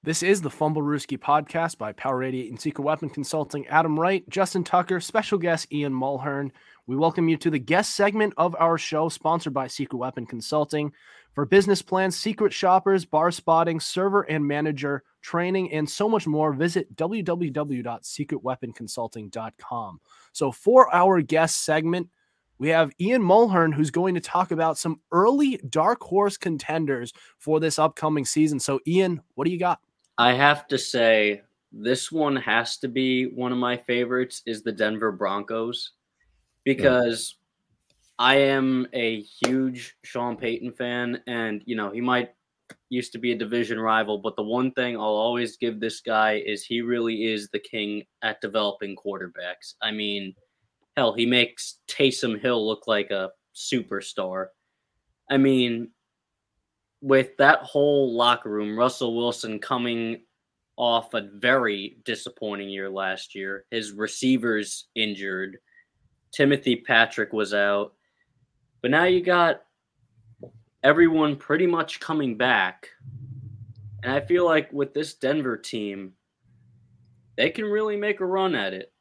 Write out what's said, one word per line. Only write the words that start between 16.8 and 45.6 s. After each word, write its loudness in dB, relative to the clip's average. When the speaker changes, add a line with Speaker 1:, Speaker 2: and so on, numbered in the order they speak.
Speaker 1:
W -4
W -2
W -6
dot -10
secret -8
weapon -6
consulting -10
dot -12
com. -10
So -2
for 8
our 6
guest 2
segment, 0
we -2
have 4
Ian 2
Mulhern, 6
who's 2
going 0
to -2
talk -2
about 0
some -4
early 4
dark 2
horse 0
contenders -4
for 0
this 0
upcoming 2
season. 2
So, -2
Ian, 2
what -4
do 2
you -4
got? 0
Speaker 2:
I 6
have 4
to 0
say, 4
this -2
one 0
has 0
to -6
be 0
one -4
of -2
my 0
favorites, -2
is -8
the -4
Denver 0
Broncos, -4
Speaker 3:
Yeah. 2
Speaker 2:
because 2
I 6
am 2
a -2
huge -4
Sean -6
Payton -6
fan, -6
and, -4
you -6
know, -4
he -8
might 0
used -6
to -14
be -2
a -4
division -2
rival, 0
but -6
the -4
one -2
thing -4
I'll -6
always -2
give -4